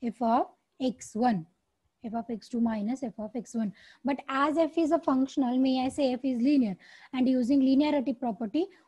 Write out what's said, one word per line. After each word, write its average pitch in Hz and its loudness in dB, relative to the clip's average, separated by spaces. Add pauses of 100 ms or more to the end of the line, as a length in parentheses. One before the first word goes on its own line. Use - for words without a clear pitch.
f 233 -6
of 240 2 (340)
X - -4
one. 214 0 (600)
F 214 -8
of 233 -6
X 226 -10
two 233 -4
minus 226 -2
f 202 -8
of 214 -10
X - -10
one. 220 -4 (320)
But 269 -2 (100)
as 277 0
f 320 2
is 311 2
a 330 2
functional, 262 0
may 262 2
I 269 -2
say 262 0
f 247 -6
is 262 -2
linear. 247 2 (360)
And 254 2
using 262 2
linearity 269 2
property, 240 -4 (200)